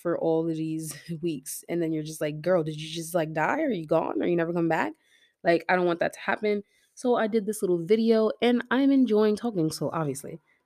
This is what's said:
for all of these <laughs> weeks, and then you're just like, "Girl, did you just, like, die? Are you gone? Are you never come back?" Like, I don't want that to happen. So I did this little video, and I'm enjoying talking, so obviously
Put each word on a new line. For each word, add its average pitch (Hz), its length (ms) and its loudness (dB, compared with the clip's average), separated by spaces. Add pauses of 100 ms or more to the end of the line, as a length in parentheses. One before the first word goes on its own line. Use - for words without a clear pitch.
for 170 160 -2
all 165 320 0
of 160 60 -4
these 156 420 -6 (120)
<laughs> 160 120 -8
weeks, - 460 -6
and 170 140 -2
then 160 100 0
you're 156 100 -2
just 156 200 -10
like, 151 200 -4
"Girl, 170 220 2
did 156 160 -6
you 156 100 -10
just, 165 240 -8
like, 160 200 -2
die? 185 280 0
Are 302 80 0
you 175 160 -4
gone? - 360 0
Are - 40 0
you 175 120 2
never 165 160 0
come 170 160 0
back?" 208 240 0 (500)
Like, 170 240 2
I 180 80 4
don't 180 100 2
want 170 140 0
that - 140 0
to - 80 -20
happen. 208 420 0 (320)
So 247 200 0
I 220 120 2
did 214 180 0
this 208 160 -4
little 180 220 0
video, 220 480 4 (100)
and 240 300 2
I'm 269 180 4
enjoying 214 460 4
talking, 196 340 -2
so 151 220 -4
obviously 156 480 -6 (260)